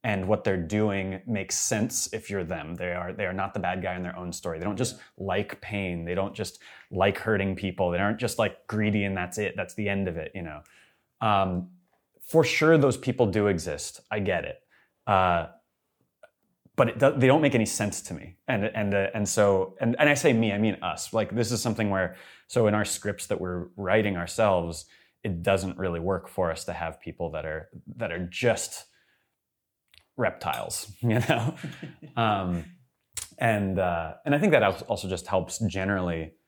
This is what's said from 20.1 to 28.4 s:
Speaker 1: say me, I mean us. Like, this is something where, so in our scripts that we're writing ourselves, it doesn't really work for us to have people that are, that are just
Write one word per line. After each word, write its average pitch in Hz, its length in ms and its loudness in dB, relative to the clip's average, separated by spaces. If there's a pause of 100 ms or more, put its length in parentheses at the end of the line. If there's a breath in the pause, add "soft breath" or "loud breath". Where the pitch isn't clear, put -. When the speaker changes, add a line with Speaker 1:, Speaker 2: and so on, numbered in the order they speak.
Speaker 1:
say 139 180 4
me, 113 200 4
I 101 60 0
mean 107 220 2
us. - 320 -6
Like, 110 220 0
this 110 160 0
is 117 100 -2
something 107 300 0
where, 92 240 0 (320 loud breath)
so 113 220 4
in 104 60 4
our 104 100 2
scripts - 420 -6
that 90 140 -4
we're 90 260 -6 (100)
writing 101 400 2
ourselves, 87 680 0 (400 soft breath)
it 87 180 -4
doesn't 95 340 2
really 87 220 -2
work 90 300 -4
for 87 240 -2
us - 140 -8
to 87 60 -8
have 80 280 -8
people 82 320 -8
that 78 120 -6
are, 78 240 -8 (280)
that 95 160 -6
are 87 140 -4
just - 580 -2 (1300)